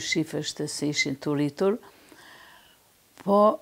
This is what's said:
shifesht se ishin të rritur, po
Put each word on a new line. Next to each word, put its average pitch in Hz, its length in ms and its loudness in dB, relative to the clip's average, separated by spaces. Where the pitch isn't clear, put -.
shifesht 151 640 -4
se 147 240 -4
ishin 143 300 -2
të 147 160 -2
rritur, 165 420 0
po 208 400 4